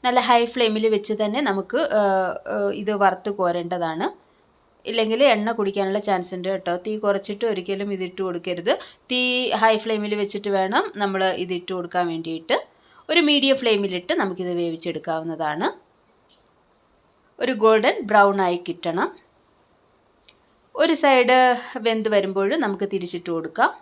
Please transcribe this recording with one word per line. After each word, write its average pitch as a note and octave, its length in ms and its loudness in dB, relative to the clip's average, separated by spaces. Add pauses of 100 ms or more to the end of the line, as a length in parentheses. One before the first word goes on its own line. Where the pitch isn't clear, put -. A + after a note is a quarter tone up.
നല്ല B3 220 4
ഹൈ A#3+ 120 6 (140)
ഫ്ലെയിമിൽ A3 320 0 (100)
വെച്ച് G#3 260 -2
തന്നെ G#3+ 180 0 (100)
നമുക്ക്, G3 300 -2 (200)
ആ, - 20 4 (520)
ആ, - 20 -2 (260)
ഇത് G3+ 100 -4 (120)
വറുത്ത് F#3 360 2
കോരേണ്ടതാണ്, E3+ 680 -2 (840)
ഇല്ലെങ്കിൽ A3+ 320 0 (100)
എണ്ണ G#3+ 260 -2
കുടിക്കാനുള്ള G3 480 0
ചാൻസ് F3+ 300 -2
ഉണ്ട് F3+ 160 -6
കേട്ടോ. F#3 200 -4 (120)
തീ G#3+ 80 -4 (100)
കുറച്ചിട്ട് G3+ 480 -2
ഒരിക്കലും G3 460 -4
ഇതിട്ട് F#3 300 -8
കൊടുക്കരുത്. F3 460 -2 (380)
തീ B3+ 100 0 (400)
ഹൈ A3+ 120 6 (100)
ഫ്ലെയിമിൽ G#3+ 380 -4
വെച്ചിട്ട് G3+ 360 -4
വേണം G3 280 0 (180)
നമ്മൾ F#3+ 200 -2 (200)
ഇതിട്ട് F3+ 320 -8
കൊടുക്കാൻ F3 380 -4
വേണ്ടിയിട്ട്. E3 440 -4 (540)
ഒരു E4+ 180 4
മീഡിയം C4+ 320 4
ഫ്ലെയിമിലിട്ട് G3+ 600 0
നമുക്കിത് F3+ 280 -4 (100)
വേവിച്ചെടുക്കാവുന്നതാണ്. D#3+ 1080 -4 (1700)
ഒരു B3+ 120 0 (100)
ഗോൾഡൻ A3 320 4 (160)
ബ്രൗൺ G3+ 340 6
ആയി F3 120 0 (100)
കിട്ടണം. F3 420 -4 (1700)
ഒരു E4 180 4
സൈഡ് B3+ 340 6 (500)
വെന്ത് A3 280 0
വരുമ്പോൾ G3 360 2 (140)
നമുക്ക് G3+ 300 -2
തിരിച്ചിട്ട് F3 400 -6
കൊടുക്കാം. E3 360 0 (120)